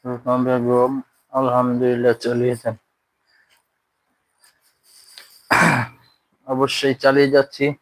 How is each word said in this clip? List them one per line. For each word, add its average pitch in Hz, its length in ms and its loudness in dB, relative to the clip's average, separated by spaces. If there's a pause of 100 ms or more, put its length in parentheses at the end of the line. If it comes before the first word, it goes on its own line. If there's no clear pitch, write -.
রুকনা 123 300 -4 (100)
বেগম, 123 480 0 (400)
আলহামদুলিল্লাহ, 123 800 0 (100)
চালিয়ে 123 380 -2
যান। 110 140 -6 (3750)
অবশ্যই 135 540 0
চালিয়ে 135 320 4
যাচ্ছি 139 300 0 (160)